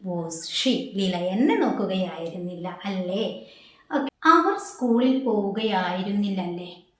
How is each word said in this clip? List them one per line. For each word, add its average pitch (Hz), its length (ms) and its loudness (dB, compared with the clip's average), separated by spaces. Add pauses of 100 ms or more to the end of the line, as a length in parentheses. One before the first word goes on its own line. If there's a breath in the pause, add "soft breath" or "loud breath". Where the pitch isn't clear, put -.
was 170 320 -4 (160)
she." - 220 2 (200)
ലീല 190 220 0 (100)
എന്നെ 233 300 4
നോക്കുകയായിരുന്നില്ല, 180 1120 -2 (180)
അല്ലേ? 190 400 -2 (640 loud breath)
ഓക്കെ. 277 180 0 (160)
"അവർ 339 340 6
സ്കൂളിൽ 247 600 2
പോവുകയായിരുന്നില്ല, 202 1200 0
അല്ലേ?" 175 300 -6 (280)